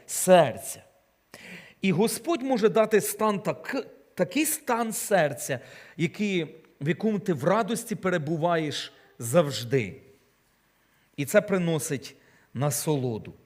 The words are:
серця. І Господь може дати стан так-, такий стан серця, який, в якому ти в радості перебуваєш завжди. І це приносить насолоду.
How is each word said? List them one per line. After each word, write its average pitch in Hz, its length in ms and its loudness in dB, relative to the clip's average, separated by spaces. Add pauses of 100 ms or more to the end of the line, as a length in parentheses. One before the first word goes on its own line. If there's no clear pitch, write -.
серця. - 800 4 (1000)
І 190 100 2
Господь 233 500 0
може 240 280 2
дати 214 320 4
стан 214 380 0
так-, - 480 -6 (280)
такий 190 300 0
стан 233 480 -2
серця, 147 680 0 (380)
який, 180 460 -2 (380)
в 143 60 -2
якому 202 320 0
ти - 140 -2
в 127 100 -4
радості 214 520 0
перебуваєш 165 960 -2 (260)
завжди. 120 840 0 (1160)
І 143 80 -2
це 202 160 4
приносить 165 760 -2 (380)
насолоду. 127 800 -2 (120)